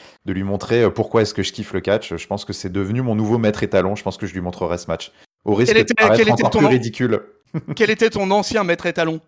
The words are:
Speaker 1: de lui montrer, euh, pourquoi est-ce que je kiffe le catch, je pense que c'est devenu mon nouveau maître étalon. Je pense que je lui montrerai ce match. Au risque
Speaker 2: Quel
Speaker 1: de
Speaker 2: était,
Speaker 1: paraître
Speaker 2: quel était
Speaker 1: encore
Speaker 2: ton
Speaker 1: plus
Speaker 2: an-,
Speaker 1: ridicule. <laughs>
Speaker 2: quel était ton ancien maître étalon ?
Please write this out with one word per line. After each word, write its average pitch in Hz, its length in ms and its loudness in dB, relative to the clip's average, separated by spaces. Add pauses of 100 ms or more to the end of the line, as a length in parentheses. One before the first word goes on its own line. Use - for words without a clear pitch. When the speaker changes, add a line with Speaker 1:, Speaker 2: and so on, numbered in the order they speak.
(260)
Speaker 1:
de 98 80 -4
lui 95 100 -4
montrer, 104 400 0
euh, 107 80 4
pourquoi 113 320 0
est-ce 104 100 -2
que - 80 -2
je 98 100 -4
kiffe - 220 -10
le 95 80 -4
catch, 101 340 -2
je 85 120 -10
pense 101 180 -6
que 101 80 -10
c'est 92 180 -8
devenu 101 300 -2
mon 120 140 -2
nouveau 107 240 0
maître 107 240 0
étalon. 98 320 0
Je - 80 -10
pense 95 140 -6
que 101 100 -8
je 85 80 -14
lui 92 60 -6
montrerai 87 360 -4
ce - 80 -14
match. - 260 -8 (340)
Au 104 100 2
risque 123 180 4
Speaker 2:
Quel 220 40 4
Speaker 1:
de 226 40 6
Speaker 2:
était, 220 140 0
Speaker 1:
paraître 220 220 4
Speaker 2:
quel 220 120 4
était - 140 2
Speaker 1:
encore 113 80 2
Speaker 2:
ton 220 80 2
Speaker 1:
plus - 80 6
Speaker 2:
an-, - 20 2
Speaker 1:
ridicule. 117 520 0 (280)
<laughs> - 260 -8
Speaker 2:
quel 208 140 2
était 226 220 2
ton 196 180 -2
ancien 208 340 0
maître 175 220 -2
étalon ? 165 420 -2